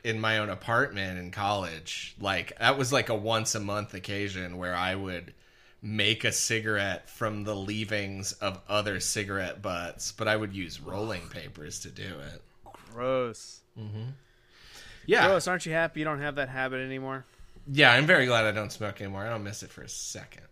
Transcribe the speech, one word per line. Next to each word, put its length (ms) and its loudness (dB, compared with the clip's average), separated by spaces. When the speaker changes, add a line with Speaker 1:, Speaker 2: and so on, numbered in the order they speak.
Speaker 1:
in 160 0
my 200 2
own 100 -2
apartment 680 0
in 140 -8
college. 880 -4
Like, 400 -2
that 180 6
was, 160 2
like, 160 4
a 60 2
once-a-month 760 0
occasion 640 -6
where 180 -2
I 200 0
would 380 -6
make 440 2
a 80 4
cigarette 760 0
from 360 -4
the 100 -2
leavings 800 -4
of 260 -4
other 300 0
cigarette 600 -2
butts, 500 -6
but 160 -2
I 80 6
would 180 -2
use 280 -8
rolling 480 -6
papers 500 -12
to 100 -12
do 140 -12
it. 80 -16
Speaker 2:
Gross. 680 -2
Speaker 1:
Mm-hmm. 300 -8
Yeah. 220 6
Speaker 2:
Gross, 200 6
aren't 180 -2
you 60 -4
happy 300 0
you 40 -2
don't 160 -2
have 140 -4
that 140 -2
habit 360 -2
anymore? 400 -6
Speaker 1:
Yeah, 280 10
I'm 120 8
very 200 8
glad 200 6
I 60 4
don't 220 -2
smoke 280 -6
anymore. 240 -6
I 40 -4
don't 140 -4
miss 200 -8
it 80 -16
for 120 -18
a 60 -16
second. 640 -12